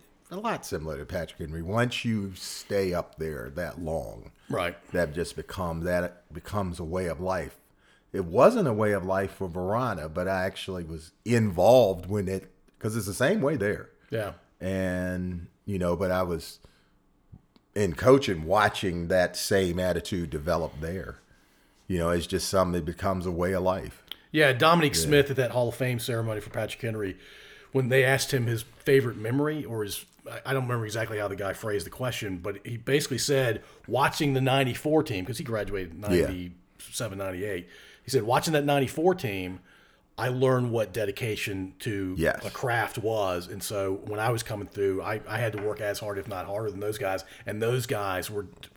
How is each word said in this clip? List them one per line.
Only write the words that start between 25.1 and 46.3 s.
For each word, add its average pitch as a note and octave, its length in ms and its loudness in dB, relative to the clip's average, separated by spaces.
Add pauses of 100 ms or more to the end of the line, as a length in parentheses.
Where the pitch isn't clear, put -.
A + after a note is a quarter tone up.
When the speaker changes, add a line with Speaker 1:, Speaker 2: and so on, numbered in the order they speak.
Speaker 2:
at C3+ 60 -2
that A#2+ 140 0
Hall A#2+ 180 2
of - 60 -6
Fame B2 240 0
ceremony A2+ 420 -2
for - 80 -14
Patrick A2 320 -6
Henry, G#2+ 360 -4 (540)
when C3 180 2
they C3 140 6
asked C3 280 2
him A#2+ 160 2
his A#2 160 -2 (140)
favorite C3 400 4
memory, C#3 480 -2
or A2 180 -4
his, G2 220 -8 (240)
I, - 180 -12
I C3+ 60 0
don't C3 100 0
remember A#2+ 220 0
exactly G#2+ 340 -2
how G2+ 80 0
the F#2+ 80 -4
guy F#2+ 180 -2
phrased G#2 320 -2
the F2+ 60 -10
question, A#2 460 -4
but G2+ 280 -8
he A#2 120 -6
basically C3+ 420 0
said, B2+ 440 2 (240)
watching C#3 460 2
the C3 80 2
ninety-four C3+ 640 2
team, F#2 220 -4
'cause A2 120 -6
he E3 60 -8
graduated G2+ 500 -4
in E2+ 80 -14 (100)
Speaker 1:
Yeah. E2+ 140 6
Speaker 2:
ninety-seven, F#2 920 -8
ninety-eight. F#2 480 -4 (360)
He A#2+ 80 -8
said, B2+ 120 4
"Watching C#3 300 2
that C#3+ 120 4
ninety-four C#3+ 500 2
team, F#2+ 440 -4 (580)
I A2+ 120 -2
learned B2+ 420 4
what A2 220 0
dedication G2+ 880 -4
to G2 380 -4
Speaker 1:
Yes. - 260 0
Speaker 2:
a G2 60 -6
craft A#2 480 -2
was." G2 500 0
And F#2+ 140 -10
so G2 440 -2
when G#2 140 -6
I A2+ 120 2
was A#2 100 0
coming G2+ 260 -8
through, F#2+ 360 0
I, G#2+ 240 -4
I A2 100 -4
had A2+ 160 0
to G#2 80 -6
work G#2 180 -4
as G2+ 200 -2
hard, G#2 180 -6
if F#2+ 100 -6
not F#2 200 -6